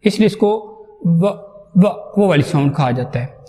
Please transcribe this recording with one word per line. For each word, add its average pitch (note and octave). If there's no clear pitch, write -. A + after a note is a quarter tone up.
اس G3+
لیے G#3+
اس G#3
کو G#3+
و، E3+
و، F#3+
وہ G3+
والی D3
ساؤنڈ C#3+
کہا C3+
جاتا B2
ہے۔ B2